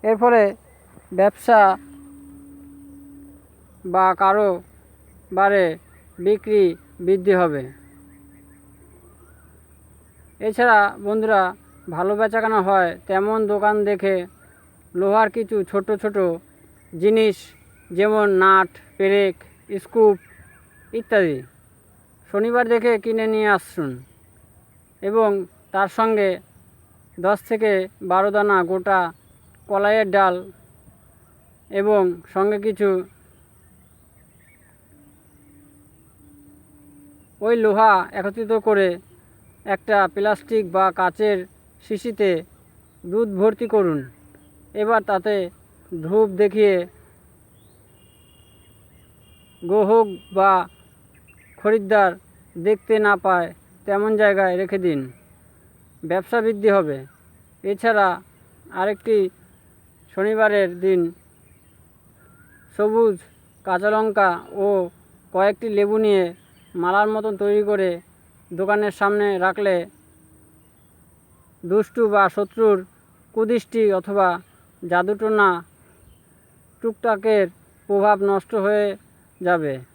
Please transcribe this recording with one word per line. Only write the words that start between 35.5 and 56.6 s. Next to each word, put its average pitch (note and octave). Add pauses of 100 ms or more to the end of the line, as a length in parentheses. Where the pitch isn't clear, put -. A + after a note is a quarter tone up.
ওই A3+
লোহা G#3+ (260)
একত্রিত G3+ (140)
করে G3+ (800)
একটা G3+ (160)
প্লাস্টিক G#3 (100)
বা F#3+ (140)
কাচের G3 (460)
শিশিতে G#3 (760)
দুধ G#3 (120)
ভর্তি G#3+
করুন। F3 (760)
এবার G#3+ (100)
তাতে G3+ (580)
ধূপ F#3 (120)
দেখিয়ে G#3 (3000)
গ্রাহক G#3 (300)
বা G3 (1080)
খরিদ্দার G#3 (460)
দেখতে G3+ (120)
না G3+ (120)
পায় F3+ (380)
তেমন G3+
জায়গায় G3
রেখে F#3+
দিন, D3+ (1000)
ব্যবসা F#3
বৃদ্ধি G#3+